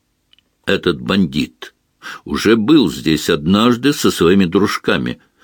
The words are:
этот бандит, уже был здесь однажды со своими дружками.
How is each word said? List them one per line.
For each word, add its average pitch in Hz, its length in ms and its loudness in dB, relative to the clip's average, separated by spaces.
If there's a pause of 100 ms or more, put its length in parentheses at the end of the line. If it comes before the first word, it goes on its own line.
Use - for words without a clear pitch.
(640)
этот 92 340 -2
бандит, 73 760 -4 (520)
уже 92 320 0
был 113 320 2
здесь 73 400 -2
однажды 104 640 0
со - 180 0
своими 92 340 4
дружками. 87 760 -2 (220)